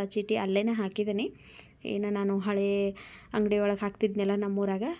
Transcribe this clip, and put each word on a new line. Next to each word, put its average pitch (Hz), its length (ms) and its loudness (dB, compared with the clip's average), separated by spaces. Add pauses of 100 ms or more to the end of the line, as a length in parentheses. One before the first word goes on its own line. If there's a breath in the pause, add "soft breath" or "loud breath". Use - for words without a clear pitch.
ಚೀಟಿ 208 320 0
ಅಲ್ಲೇನೆ 202 360 2
ಹಾಕಿದ್ದೀನಿ. 208 600 -2 (500 loud breath)
ಏನು 208 260 -2
ನಾನು 196 280 0
ಹಳೆ 202 520 0 (420 loud breath)
ಅಂಗಡಿ 208 260 2
ಒಳಗೆ 202 220 2
ಹಾಕ್ತಿದ್ನಲ್ಲ 202 540 0
ನಮ್ಮೂರಾಗ, 196 480 0 (180)